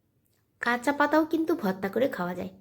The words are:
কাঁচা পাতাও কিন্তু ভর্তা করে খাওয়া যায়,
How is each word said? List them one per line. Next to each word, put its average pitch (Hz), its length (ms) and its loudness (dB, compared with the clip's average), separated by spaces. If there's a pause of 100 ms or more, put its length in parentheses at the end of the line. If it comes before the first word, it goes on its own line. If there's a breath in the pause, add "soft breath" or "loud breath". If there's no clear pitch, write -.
(600)
কাঁচা 247 320 0
পাতাও 294 320 4
কিন্তু 320 300 0
ভর্তা 190 340 -2
করে 226 200 2
খাওয়া 180 260 -6
যায়, 185 260 -8